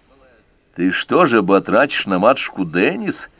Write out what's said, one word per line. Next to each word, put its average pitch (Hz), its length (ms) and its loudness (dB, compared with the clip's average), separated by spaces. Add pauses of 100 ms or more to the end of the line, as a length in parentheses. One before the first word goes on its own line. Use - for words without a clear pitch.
(760)
«Ты 90 160 -2
что 156 340 0
же, 117 160 4
батрачишь 95 640 0
на 95 140 -2
матушку - 460 0
Деннис?» 143 640 -4 (100)